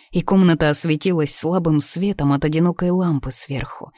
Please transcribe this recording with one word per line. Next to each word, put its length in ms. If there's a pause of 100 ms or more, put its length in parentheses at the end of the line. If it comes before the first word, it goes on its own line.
(100)
и 120
комната 480
осветилась 640
слабым 460
светом 520
от 120
одинокой 460
лампы 400
сверху. 680